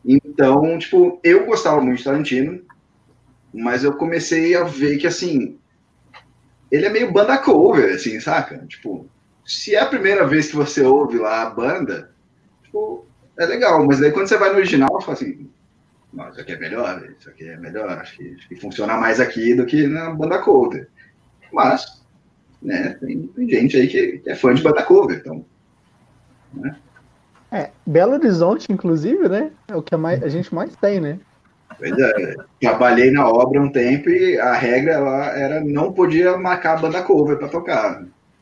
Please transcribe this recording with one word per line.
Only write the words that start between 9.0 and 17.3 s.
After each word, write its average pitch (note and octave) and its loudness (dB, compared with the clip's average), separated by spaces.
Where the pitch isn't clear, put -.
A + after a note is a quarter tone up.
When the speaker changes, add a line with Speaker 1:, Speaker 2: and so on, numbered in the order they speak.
Speaker 1:
se - -6
é G3 2
a - 2
primeira G3 0
vez D3 0
que D3+ -10
você C#3+ -2
ouve C3 4
lá A2 -2
a G#2+ -6
banda, A#2 -6
tipo, - -10
é E3+ -2
legal, D#3+ 0
mas C#3 2
daí D3 4
quando G3 -2
você G#3+ 2
vai G3 2
no G3+ 2
original, D#3+ 2
você - -6
fala D3 -8
assim, - -12
"Não, - -16
isso - -18
aqui - -14
é - -12
melhor, F2+ -8
isso - -20
aqui D#2+ -20